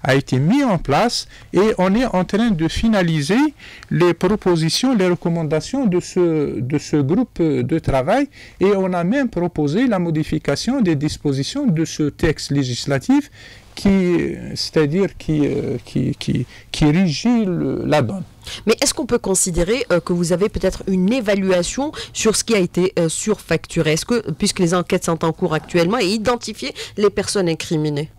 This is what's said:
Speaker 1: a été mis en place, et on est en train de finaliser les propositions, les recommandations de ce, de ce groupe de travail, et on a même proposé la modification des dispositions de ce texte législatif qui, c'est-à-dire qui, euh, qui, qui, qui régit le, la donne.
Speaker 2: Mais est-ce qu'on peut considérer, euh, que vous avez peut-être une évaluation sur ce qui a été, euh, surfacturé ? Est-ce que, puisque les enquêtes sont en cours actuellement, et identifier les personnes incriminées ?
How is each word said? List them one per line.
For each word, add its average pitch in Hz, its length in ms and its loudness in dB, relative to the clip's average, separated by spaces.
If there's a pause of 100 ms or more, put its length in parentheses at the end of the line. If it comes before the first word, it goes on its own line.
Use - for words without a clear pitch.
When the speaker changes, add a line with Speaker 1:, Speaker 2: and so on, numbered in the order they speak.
Speaker 1:
a 135 140 2
été 139 240 0
mis 214 240 2
en 220 140 0
place, 165 500 0 (240)
et 208 260 4
on 185 160 2
est 247 120 2
en - 180 0
train 226 280 0
de 160 180 0
finaliser 190 840 2 (380)
les 170 220 4
propositions, 185 840 2
les 185 140 2
recommandations 170 800 0
de 180 120 2
ce, 160 640 0
de 135 160 -2
ce - 180 -4
groupe 156 460 0
de 143 380 0
travail, 175 500 0 (320)
et 190 160 4
on 190 160 0
a 175 100 0
même 247 240 0
proposé 170 600 0
la 208 120 2
modification 165 800 -2
des 180 160 2
dispositions 147 720 -2
de 165 180 2
ce 156 200 -4
texte 147 480 -2
législatif 139 760 0 (460)
qui, 180 600 2 (200)
c'est-à-dire 160 600 0
qui, 151 300 0
euh, 123 380 -4
qui, 131 340 -2
qui, 127 260 -2 (240)
qui - 220 0
régit 196 540 2
le, 151 400 -2
la 147 160 2
donne. 101 220 -4 (420)
Speaker 2:
Mais 226 160 4
est-ce 277 120 0
qu'on 311 120 -4
peut 233 140 0
considérer, 185 680 0
euh, 170 120 2
que - 100 -6
vous 175 220 0
avez 185 160 0
peut-être 185 380 -4
une 190 260 0
évaluation 202 800 0 (180)
sur - 240 0
ce - 80 -2
qui 233 120 0
a 208 40 4
été, 180 400 0
euh, 170 80 2
surfacturé ? 160 840 -2
Est-ce 160 100 -2
que, - 280 -2
puisque - 280 -2
les 175 140 2
enquêtes 180 320 -2
sont 165 180 -2
en 165 80 0
cours 160 220 -2
actuellement, 170 440 0
et 214 100 0
identifier 233 680 -4 (240)
les 202 120 4
personnes 196 380 -2
incriminées ? 156 720 -2